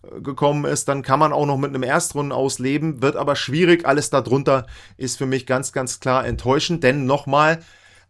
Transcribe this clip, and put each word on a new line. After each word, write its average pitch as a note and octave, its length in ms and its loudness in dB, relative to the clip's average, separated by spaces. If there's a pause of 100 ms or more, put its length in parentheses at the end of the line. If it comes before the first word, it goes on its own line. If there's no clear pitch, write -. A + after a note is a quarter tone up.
äh, - 180 -16
gekommen C#3+ 460 -2
ist, C#3+ 220 -2
dann C#3 120 -2
kann C3+ 180 0
man D3+ 140 4
auch C#3+ 140 0
noch C#3+ 100 0
mit C#3 140 -2
einem C3 140 -4
Erstrunden C#3+ 480 -2
ausleben, C3+ 680 -2
wird C3+ 160 2
aber C#3 180 0
schwierig. E3 520 2
Alles C#3+ 240 2
darunter C3+ 560 2 (320)
ist B2 180 -6
für C#3+ 80 -4
mich C3 220 -2
ganz, - 260 -2
ganz B2+ 280 -6
klar B2+ 260 0
enttäuschend, C3 580 0
denn C3+ 220 2
nochmal, D3 540 2 (500)